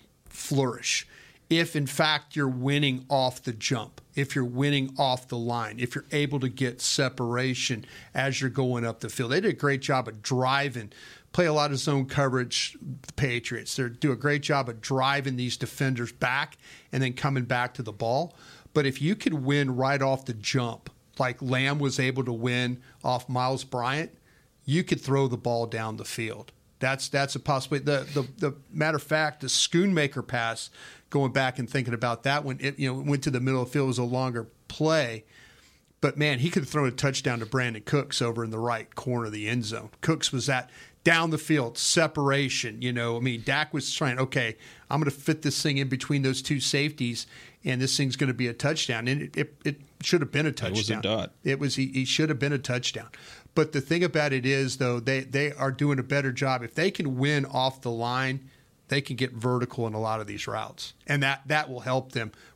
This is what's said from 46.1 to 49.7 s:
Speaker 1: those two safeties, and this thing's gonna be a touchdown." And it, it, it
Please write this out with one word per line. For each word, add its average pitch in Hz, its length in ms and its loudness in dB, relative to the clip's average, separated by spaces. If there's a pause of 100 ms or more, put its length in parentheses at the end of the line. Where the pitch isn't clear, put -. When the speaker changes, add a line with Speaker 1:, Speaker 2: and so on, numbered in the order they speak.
Speaker 1:
those 131 200 0
two 147 160 -2
safeties, 139 720 -2 (360)
and 127 160 0
this 131 160 2
thing's 131 200 0
gonna 131 180 2
be 120 140 0
a 117 40 -2
touchdown." 123 540 -2
And 143 160 0
it, 143 140 -10
it, - 180 -2 (100)
it 143 120 -2 (260)